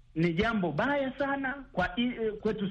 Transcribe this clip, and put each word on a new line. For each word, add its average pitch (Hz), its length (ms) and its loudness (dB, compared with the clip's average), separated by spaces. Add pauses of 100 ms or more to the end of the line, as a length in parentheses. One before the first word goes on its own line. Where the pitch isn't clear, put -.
(140)
ni 170 180 2
jambo 196 400 2
baya 262 460 2
sana 277 360 0 (180)
kwa 180 240 0
i-, 240 60 2 (200)
eh, 214 180 0
kwetu 202 300 -2